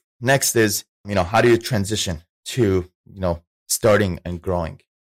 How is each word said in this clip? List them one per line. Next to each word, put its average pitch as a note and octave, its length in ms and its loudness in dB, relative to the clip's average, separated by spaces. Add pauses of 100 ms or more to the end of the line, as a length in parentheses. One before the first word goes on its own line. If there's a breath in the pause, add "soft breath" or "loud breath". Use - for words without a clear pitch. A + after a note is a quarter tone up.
(200)
Next B2+ 380 0
is, G#2+ 260 2 (240)
you G2+ 80 -4
know, F#2 80 2
how A2 160 0
do A#2 80 4
you A#2 100 6
transition G2+ 640 -4 (240)
to, F#2+ 440 0 (140)
you G2 160 -16
know, E2+ 220 -4 (260)
starting G2+ 560 2
and E2+ 160 -8
growing? F2 400 -6 (320)